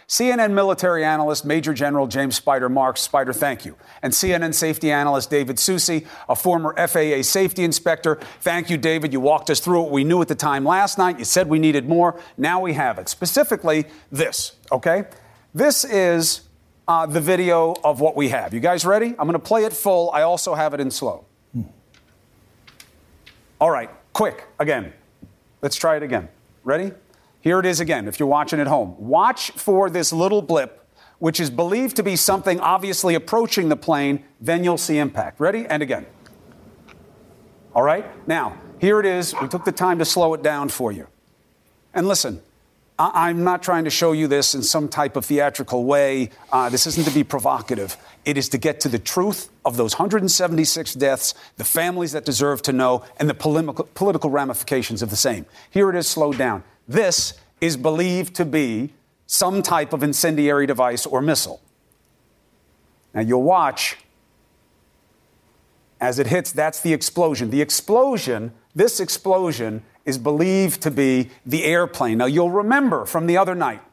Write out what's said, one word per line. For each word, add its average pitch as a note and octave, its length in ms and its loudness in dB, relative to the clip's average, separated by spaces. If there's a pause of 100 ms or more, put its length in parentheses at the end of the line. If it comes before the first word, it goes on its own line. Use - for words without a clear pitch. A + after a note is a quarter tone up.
C B3 240 0
N B3 100 0
N G#3 140 2
military F#3 500 2
analyst, D3+ 400 0
Major D3+ 300 0
General C#3+ 320 0
James C3 280 -2
Spider B2+ 360 0
Marks. C3 320 0
Spider, B2+ 320 0
thank C3 320 -4
you. D2+ 100 -16 (240)
And B2+ 140 -2
C F#3 180 2
N E3+ 100 0
N D#3+ 120 -2
safety D#3 360 0
analyst C#3+ 380 2
David C3+ 300 0
Susi, E3 480 0 (240)
a B2+ 40 0
former E3 440 0
F E3+ 180 0
A D3+ 240 2
A - 20 -2
safety F#3 400 0
inspector. D#3+ 560 0 (220)
Thank E3+ 300 -2
you, E3 80 0
David. D#3+ 340 0
You C3+ 80 0
walked D3 300 2
us C#3 100 0
through F3 220 2
what D#3 80 -6
we C#3 120 2
knew E3+ 200 4
at D#3+ 60 0
the D#3 60 -2
time C#3 300 -2
last F#3+ 320 2
night. F3+ 220 0
You A2+ 80 -8
said F#3 200 2
we D#3 120 2
needed D3 280 2
more. E3+ 320 2 (200)
Now E3 200 0
we F#3 140 -2
have C3 260 -2
it. F#2 120 -10
Specifically E3+ 760 0 (260)
this, C#3 420 -4 (200)
okay? E3+ 320 2 (480)
This C4 320 2
is, F3+ 560 0 (460)
uh, E3 200 2
the D3+ 140 -2
video E3+ 600 2
of D3 180 2
what D3+ 140 2
we C#3+ 140 0
have. A2+ 240 -4
You A2+ 80 -4
guys E3+ 240 0
ready? G#3+ 340 2
I'm D3+ 80 -2
gonna E3+ 120 0
play A3 260 0
it A3 80 -2
full. F3+ 400 0
I D3+ 80 2
also E3+ 340 0
have D3+ 200 0
it C#3+ 60 -4
in C3+ 100 -4
slow. A2 340 -6 (2250)
All E3 120 4
right, B2+ 180 -2 (240)
quick, - 320 -2 (140)
again. C3 340 -2 (680)
Let's C#3+ 140 -2
try D#3+ 200 2
it D3+ 60 -4
again. A2+ 260 -4 (340)
Ready? E3+ 300 -2 (480)
Here F3 180 2
it F#3 60 2
is F3 160 0
again, D3 260 -2
if G#2 120 -8
you're D3 100 0
watching D3 320 0
at C#3+ 60 0
home. A#2 320 0
Watch E3+ 540 0
for G3 360 2
this E3 240 -2
little G3 300 2
blip, C#3+ 440 -2 (340)
which E3 200 0
is D#3 80 0
believed F3+ 480 -2
to A3 60 2
be F#3 140 -2
something F#3 440 0
obviously F#3 540 0
approaching F#3+ 560 0
the D3 60 2
plane. C#3+ 460 0 (160)
Then E3 240 0
you'll F3 140 2
see D#3 220 -2
impact. C3 420 -4
Ready? G3+ 260 0
And D3+ 160 -2
again. B2 220 -4 (1700)
All A#2+ 80 4
right? E3 220 2 (240)
Now, D3+ 300 -4 (200)
here G#3 220 4
it G3 60 2
is. F3+ 340 -2
We C3+ 80 -4
took F3+ 160 -6
the F#3 80 0
time F3+ 280 0
to E3 40 0
slow D#3+ 300 2
it D#3+ 80 -6
down D3 260 -2
for A#2+ 240 -4
you. E2+ 140 -12 (880)
And F3+ 140 0
listen, B2+ 340 -2 (560)
I, E3+ 300 2
I'm E3+ 160 0
not F3+ 180 0
trying E3+ 220 0
to D3+ 60 -2
show E3 220 2
you D#3 140 0
this C#3 280 2
in C3 80 -4
some D3+ 260 0
type D3 280 -2
of B2 80 -2
theatrical C3+ 600 0
way. C3+ 460 2 (220)
Uh, B2+ 160 2
this B2+ 180 0
isn't D#3+ 180 -2
to D3 80 0
be D3 120 2
provocative. A#2+ 720 -4 (280)
It C#3+ 140 -2
is C3+ 120 -2
to C3+ 80 0
get D3 220 -2
to - 80 -2
the A#2 100 0
truth F#3+ 520 -4 (160)
of B2 100 -2
those A#2 180 0
hundred G3+ 280 0
and F#3 80 0
seventy-six E3 640 0
deaths, C3+ 400 0 (220)
the G#2 80 -8
families E3+ 480 -2
that D3+ 120 -6
deserve C#3+ 380 0
to C#3+ 100 -2
know, B2+ 320 2 (140)
and D3+ 100 0
the C#3 60 0
polemical, D#3 600 -2
political E3+ 360 0
ramifications B2+ 720 -2
of A2 80 -4
the A2 60 -4
same. G#2+ 280 0 (240)
Here G3 220 2
it F3 60 0
is E3 120 -2
slowed D3 300 0
down. A2+ 260 -2 (240)
This F3+ 460 0 (260)
is E3 160 0
believed F3+ 600 0
to F3 100 0
be C3 480 -2 (320)
some F#3+ 340 0
type D#3 320 0
of C#3+ 100 -2
incendiary D3 640 2
device B2 380 0
or C3 160 -2
missile. C#3 400 0 (1500)
Now A2 80 -4
you'll B2 220 2
watch D#3+ 560 0 (2000)
as B2 180 0
it C3 100 0
hits, E3+ 220 0
that's D#3 300 -2
the E3 140 2
explosion. C#3 560 0
The C#3 100 2
explosion, D3 920 0 (220)
this G#3 260 2
explosion, D#3+ 800 -2 (240)
is C3+ 100 -2
believed E3 640 0
to D#3 80 -2
be C3 400 2 (140)
the D#3+ 200 -2
airplane. E3+ 540 0
Now, B2 80 2
you'll E3+ 240 2
remember G#3 560 2
from E3 200 -2
the E3+ 120 4
other F#3+ 160 2
night, B2+ 260 -4 (120)